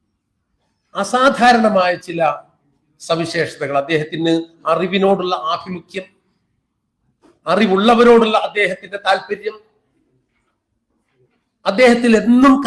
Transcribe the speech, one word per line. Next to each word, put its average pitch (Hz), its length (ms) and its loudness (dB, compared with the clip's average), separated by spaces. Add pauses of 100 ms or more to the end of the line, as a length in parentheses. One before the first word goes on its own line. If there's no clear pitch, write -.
(960)
അസാധാരണമായ 220 1000 0
ചില 165 400 -4 (680)
സവിശേഷതകൾ, 160 760 -6
അദ്ദേഹത്തിന് 160 680 -4 (220)
അറിവിനോടുള്ള 185 680 -2
ആഭിമുഖ്യം, 170 680 -10 (1400)
അറിവുള്ളവരോടുള്ള 220 920 4
അദ്ദേഹത്തിന്റെ 202 580 -4
താല്പര്യം, 202 640 -6 (2000)
അദ്ദേഹത്തിൽ 233 500 2
എന്നും 254 500 4